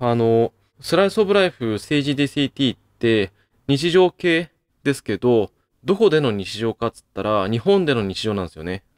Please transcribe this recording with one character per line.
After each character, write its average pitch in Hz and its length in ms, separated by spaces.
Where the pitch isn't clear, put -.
あ 120 140
の、 113 380
ス - 160
ラ 190 80
イ 190 60
ス - 80
オ 220 60
ブ 196 100
ラ 196 100
イ 180 60
フ、 113 240
政 143 300
治 139 120
デ 143 80
ィ - 20
ー 131 40
シ 143 160
ー - 40
テ - 140
ィ 123 60
ー - 40
っ - 40
て 110 340
日 143 240
常 180 180
系 170 400
で 139 120
す - 100
け 101 140
ど、 120 340
ど 185 100
こ 196 160
で 151 100
の 131 120
日 101 260
常 113 160
か 117 140
っ - 40
つ - 100
っ - 20
た 95 80
ら、 101 260
日 113 100
本 190 260
で 147 100
の 117 80
日 95 200
常 107 120
な 98 80
ん 87 40
で 80 60
す - 40
よ 80 80
ね。 92 180